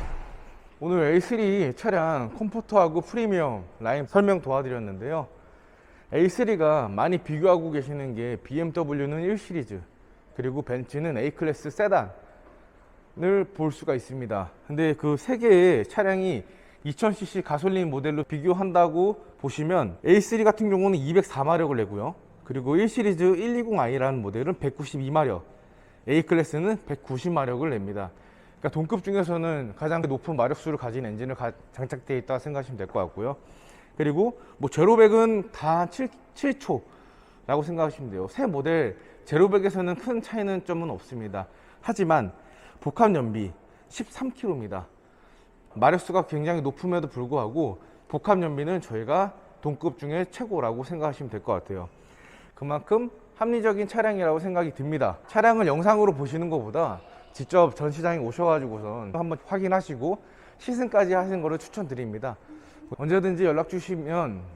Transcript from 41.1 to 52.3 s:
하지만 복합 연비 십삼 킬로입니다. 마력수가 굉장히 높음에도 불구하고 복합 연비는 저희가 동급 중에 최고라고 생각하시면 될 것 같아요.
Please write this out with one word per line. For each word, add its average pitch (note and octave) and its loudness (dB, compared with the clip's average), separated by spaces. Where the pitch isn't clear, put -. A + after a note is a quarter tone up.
하지만 D#3+ 0
복합 G#3 2
연비 A2 -2
십삼 - -8
킬로입니다. A2 -6
마력수가 E3+ 2
굉장히 D#3 -2
높음에도 D#3 -2
불구하고 B2 -4
복합 F#3 0
연비는 D#3 -2
저희가 C#3+ -2
동급 D3 -4
중에 D#3+ -4
최고라고 C3 -4
생각하시면 D3 -6
될 G#2+ -8
것 A#2+ -2
같아요. F2+ -6